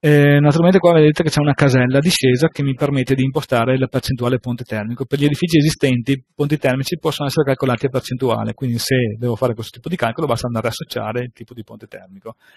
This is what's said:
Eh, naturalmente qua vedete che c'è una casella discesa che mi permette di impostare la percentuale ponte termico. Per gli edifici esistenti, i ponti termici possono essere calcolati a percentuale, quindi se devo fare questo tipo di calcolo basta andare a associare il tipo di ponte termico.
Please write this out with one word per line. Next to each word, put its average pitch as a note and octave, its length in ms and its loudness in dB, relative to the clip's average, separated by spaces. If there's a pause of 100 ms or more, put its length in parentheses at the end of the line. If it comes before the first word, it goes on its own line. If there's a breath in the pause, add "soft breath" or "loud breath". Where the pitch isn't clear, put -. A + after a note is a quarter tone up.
Eh, D3 360 6
naturalmente E3 400 4
qua F3 120 4
vedete D3+ 300 4
che D#3 80 0
c'è D3+ 100 0
una D3 140 2
casella C3 460 2
discesa D3 480 2
che C#3+ 160 -4
mi C3+ 100 -2
permette C3+ 400 -2
di B2+ 80 0
impostare C3 560 0
la C3 80 0
percentuale B2 520 -4
ponte A#2 260 -8
termico. A2+ 400 -8
Per - 140 -4
gli C#3 60 0
edifici D#3 340 2
esistenti, C#3 540 0
i C3+ 120 -4 (100)
ponti D3 240 -2
termici C3+ 400 -2
possono D3 300 -4
essere D3+ 160 0
calcolati C3 420 -2
a - 20 0
percentuale, B2 680 -4
quindi A#2+ 240 -4
se - 180 -2 (220)
devo A#2+ 180 -4
fare A#2+ 180 -2
questo A2+ 220 -14
tipo A#2+ 120 -14
di E3+ 80 -4
calcolo A#2 300 -4
basta A#2 200 -4
andare A#2 220 -4
a - 20 -4
associare A2+ 520 -8
il B2 100 -12
tipo A#2 220 -20
di A#2 80 -16
ponte G#2 240 -20
termico. F#2+ 500 -20 (200 soft breath)